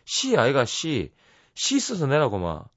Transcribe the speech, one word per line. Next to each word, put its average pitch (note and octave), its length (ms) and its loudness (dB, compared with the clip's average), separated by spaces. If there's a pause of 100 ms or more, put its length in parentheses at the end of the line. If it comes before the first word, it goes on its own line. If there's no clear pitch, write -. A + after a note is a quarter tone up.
시 B3+ 320 0
아이가 B2+ 300 4
시. C3 460 -4 (420)
시 - 260 0
써서 F3+ 260 -2
내라고 C3+ 320 2
마. E2 240 -4 (140)